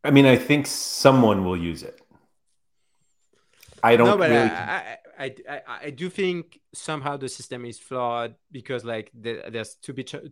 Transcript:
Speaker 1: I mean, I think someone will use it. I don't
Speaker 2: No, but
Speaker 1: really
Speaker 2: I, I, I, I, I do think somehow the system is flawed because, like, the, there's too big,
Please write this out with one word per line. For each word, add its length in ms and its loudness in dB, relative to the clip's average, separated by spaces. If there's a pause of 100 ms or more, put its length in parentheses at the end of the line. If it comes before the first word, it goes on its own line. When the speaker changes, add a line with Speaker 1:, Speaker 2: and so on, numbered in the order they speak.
Speaker 1:
I 80 -2
mean, 140 8
I 120 8
think 300 0
someone 760 2
will 140 -2
use 240 -6
it. 180 -18 (1800)
I 140 6
don't 100 6
Speaker 2:
No, 100 4
but 140 2
Speaker 1:
really 180 4
Speaker 2:
I, 480 -6 (220)
I, 60 -10
I, 100 -10 (120)
I, 140 -12 (240)
I 60 -10
do 180 -10
think 500 -6 (140)
somehow 460 -8
the 100 -8
system 380 -14
is 120 -16
flawed 560 -6 (160)
because, 320 -10
like, 300 -10
the, 300 -10 (100)
there's 220 -10
too 180 -18
big, 140 -12 (260)